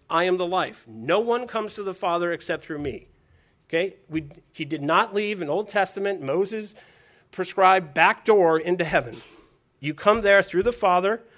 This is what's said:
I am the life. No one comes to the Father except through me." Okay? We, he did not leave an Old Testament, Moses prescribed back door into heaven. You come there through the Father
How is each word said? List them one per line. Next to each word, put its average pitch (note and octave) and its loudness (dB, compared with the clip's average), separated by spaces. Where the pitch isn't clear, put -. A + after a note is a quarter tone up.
I E3 2
am F#3 2
the F3+ -2
life. F3 -4
No A#2 0
one A#3 -2
comes G#3+ -6
to G#3 -10
the F#3+ -6
Father F3 -2
except E3 -6
through D3+ -10
me." C3+ -10
Okay? F#3 -2
We, D#3 -6
he D#3+ -8
did D3 -6
not F3+ 2
leave G#3 -4
an D3 -8
Old G3+ -4
Testament, G3 -2
Moses G3 -4
prescribed F#3 2
back E3+ 2
door F3 6
into F3 -2
heaven. C#3 -2
You D3 -6
come G#3+ 2
there G3+ 6
through F#3 -2
the A#3 2
Father G3 0